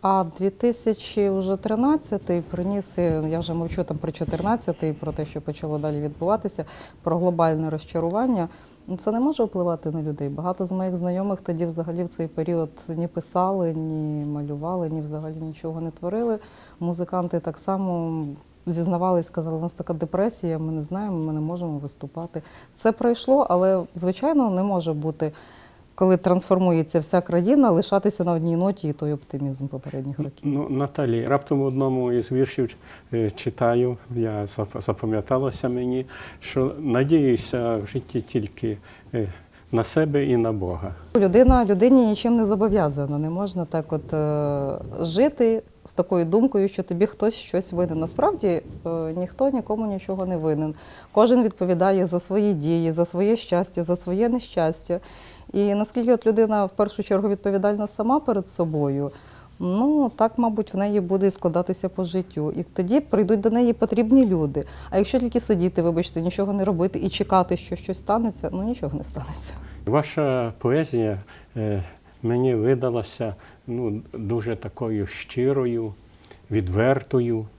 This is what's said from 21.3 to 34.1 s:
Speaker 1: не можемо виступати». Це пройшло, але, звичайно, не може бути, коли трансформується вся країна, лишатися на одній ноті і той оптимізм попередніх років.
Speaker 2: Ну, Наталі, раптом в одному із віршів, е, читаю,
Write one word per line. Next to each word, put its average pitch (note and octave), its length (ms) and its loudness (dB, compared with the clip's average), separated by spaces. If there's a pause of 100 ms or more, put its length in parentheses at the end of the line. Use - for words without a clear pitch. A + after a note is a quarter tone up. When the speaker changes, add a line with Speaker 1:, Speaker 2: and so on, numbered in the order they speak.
Speaker 1:
не D#3 80 -2
можемо E3 380 -4
виступати». D3 640 -10 (340)
Це A3+ 160 2
пройшло, B3 580 2
але, F#3 320 4 (120)
звичайно, A3+ 560 2
не F#3 120 0
може F3+ 300 0
бути, D#3 400 -2 (640)
коли F#3 220 6
трансформується F3+ 840 2
вся F3 200 2
країна, G3+ 500 4
лишатися G3 540 2
на F3 80 2
одній E3 240 2
ноті F#3 320 0
і D3 40 -2
той D3+ 200 -4
оптимізм C#3 540 -6
попередніх C3+ 520 -8
років. D3 260 -8
Speaker 2:
Ну, D3 240 -2
Наталі, C3 580 0
раптом C#3 340 2
в C#3 40 2
одному C3 480 0
із A#2+ 200 0
віршів, B2+ 440 0 (360)
е, A2+ 180 2
читаю, A#2+ 680 0 (200)